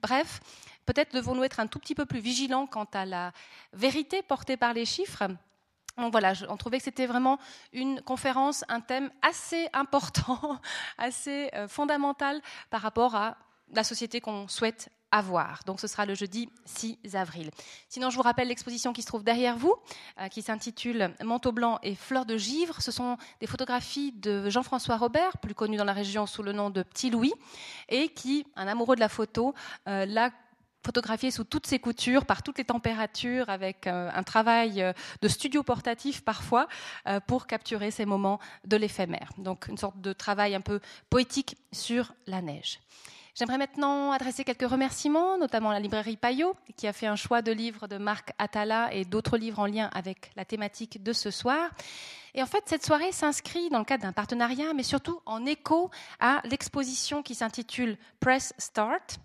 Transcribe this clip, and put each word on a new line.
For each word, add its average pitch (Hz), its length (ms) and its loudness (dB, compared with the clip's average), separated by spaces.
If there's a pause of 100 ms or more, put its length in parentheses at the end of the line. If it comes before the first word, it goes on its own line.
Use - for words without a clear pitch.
Bref, 254 380 0 (460)
peut-être - 280 0
devons-nous 254 300 0
être 262 160 0
un 220 80 0
tout - 120 -8
petit - 160 -6
peu 294 100 -2
plus 262 140 -4
vigilants 254 460 0
quant 220 280 -6
à 190 120 -2
la 180 280 -6 (400)
vérité 285 480 0
portée 269 340 -2
par 240 180 2
les 233 120 0
chiffres. 277 420 -2 (720)
Donc 233 160 -2
voilà, 196 200 6
je, 185 140 -4
on 208 80 -6
trouvait 233 220 -2
que 262 80 -2
c'était 262 220 0
vraiment 262 320 4 (340)
une 262 280 -2
conférence, 269 680 0
un 233 100 0
thème 262 320 -2 (100)
assez 330 520 2
important, 269 840 2 (200)
<laughs> - 200 -8
assez, 277 580 -2
euh, 202 120 -4
fondamental 285 720 0 (280)
par 226 100 0
rapport 226 360 2
à 214 200 0 (380)
la 220 100 4
société 233 380 -4
qu'on 202 260 -6
souhaite - 420 -2 (220)
avoir. 185 540 2
Donc 190 140 -6
ce 214 80 -6
sera 208 180 -2
le 196 80 -2
jeudi 202 360 -6 (160)
six - 320 -8 (160)
avril. 175 360 -4 (380)
Sinon, 254 220 -2
je 247 60 -4
vous 254 60 4
rappelle 247 260 6
l'exposition 240 460 -4
qui 233 80 -6
se - 60 -8
trouve 220 160 -4
derrière 240 340 4
vous, 302 160 6 (460)
euh, 190 80 -8
qui 208 140 -10
s'intitule 220 720 -2 (100)
Manteau 240 280 0
blanc 233 300 2
et 202 140 -4
fleurs 262 300 0
de 226 120 0
givre. 294 440 0
Ce 247 100 -2
sont 247 260 -2 (220)
des 226 80 -6
photographies 254 640 -2
de 202 380 0
Jean-François 240 480 0
Robert, 302 420 4
plus 208 160 -8
connu 214 220 0
dans 208 60 2
la 202 100 2
région 202 320 0
sous 208 180 -8
le 202 80 -4
nom 202 180 0
de 190 140 0
Petit - 260 -2
Louis, 240 240 4 (540)
et 277 220 2
qui, 285 360 -2 (100)
un 190 120 -4
amoureux 233 280 4
de 233 40 -4
la 220 100 6
photo, 233 440 0 (340)
euh, 196 180 0
l'a 220 240 4 (560)
photographiée 233 460 0
sous 226 120 -4
toutes - 220 -4
ses 262 140 2
coutures, 247 460 2
par - 180 0
toutes 277 160 -6
les 254 60 -2
températures, 233 840 -2
avec, 190 380 -4
euh, 180 260 -2
un 185 100 0
travail, 226 580 4
euh, 185 120 2 (280)
de 208 60 4
studio 277 360 2
portatif 240 600 -2
parfois, 233 440 2 (400)
euh, 196 120 2
pour 247 280 0
capturer 214 420 -4
ces 220 160 -4
moments 196 340 2 (240)
de 214 140 4
l'éphémère. 196 640 -2
Donc 190 300 -6
une 208 80 -8
sorte 196 220 -6
de 190 140 -6
travail 208 400 2
un 190 80 -2
peu 208 180 -2 (300)
poétique 254 480 2 (140)
sur 233 420 -2 (140)
la 185 160 -4
neige. 151 360 -8 (560)
J'aimerais 247 220 0
maintenant 277 540 2
adresser 262 320 -2
quelques 247 260 0
remerciements, 294 680 4
notamment 233 320 2
à 208 40 2
la 208 60 2
librairie 214 380 -2
Payot, 277 400 2 (180)
qui - 120 -4
a 208 60 -2
fait 220 140 -4
un 208 80 2
choix 233 260 2
de 226 120 2
livres 220 340 -4
de 202 100 -8
Marc 208 400 -4
Atala 220 560 0
et 190 120 -2
d'autres 220 320 0
livres 220 220 -2
en 202 60 4
lien 208 280 0
avec 185 420 -8
la 196 80 -8
thématique 214 580 -8
de 214 120 -2
ce 208 180 -2
soir. 294 380 0 (640)
Et 262 100 0
en - 20 0
fait, 415 200 0
cette - 200 -2
soirée 320 280 4
s'inscrit 330 560 -2
dans 269 100 2
le 214 60 -2
cadre 262 180 0
d'un 190 80 -4
partenariat, 247 600 0
mais 262 100 0
surtout 330 420 -2
en 226 200 -6
écho 311 440 2 (300)
à 269 240 4
l'exposition 269 800 -4
qui 254 100 -8
s'intitule 226 640 -2 (220)
Press 262 380 2
Start. - 680 -2